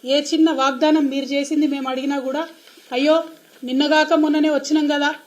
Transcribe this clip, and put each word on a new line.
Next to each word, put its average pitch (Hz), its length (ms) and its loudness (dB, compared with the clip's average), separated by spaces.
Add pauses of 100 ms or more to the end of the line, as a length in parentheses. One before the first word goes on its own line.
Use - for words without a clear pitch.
ఏ 277 160 0
చిన్న 320 300 2
వాగ్దానం 277 560 2
మీరు 269 180 -4
చేసింది 285 420 0
మేము 269 220 -4
అడిగినా 277 300 -4
కూడా, 269 280 -4 (440)
"అయ్యో 302 320 2 (400)
నిన్నగాక 294 500 2
మొన్ననే 302 360 2
వచ్చినాం 294 380 0
కదా 294 280 0 (120)